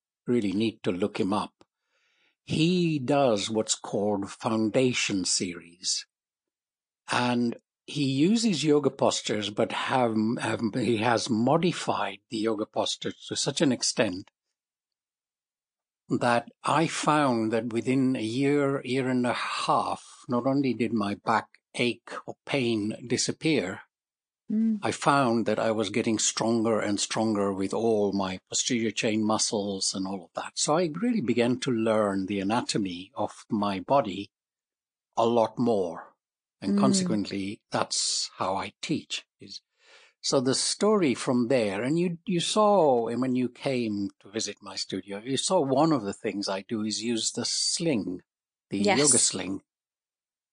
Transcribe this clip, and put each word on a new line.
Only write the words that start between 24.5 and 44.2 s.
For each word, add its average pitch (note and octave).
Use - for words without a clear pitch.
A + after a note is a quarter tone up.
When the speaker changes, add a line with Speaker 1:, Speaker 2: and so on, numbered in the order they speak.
Speaker 1:
I A2
found B2+
that G#2+
I A2+
was G#2+
getting A2
stronger A2+
and G2+
stronger G#2
with F#2+
all G#2
my F#2+
posterior A2+
chain G#2+
muscles G#2
and G2
all F#2+
of -
that. -
So D#3
I F3+
really A#3
began A#2+
to C#3
learn A2
the G2+
anatomy F#2+
of -
my G2+
body G2+
a A#2
lot A#2
more. G#2
And G3+
Speaker 2:
Mm. G3+
Speaker 1:
consequently, D#3
that's -
how F#2+
I F#2+
teach. -
Is, -
so C#3+
the B2
story F#3+
from A#2+
there, A2
and D3
you, F3
you E3+
saw, E3
and A#2+
when B2+
you B2
came A2
to G2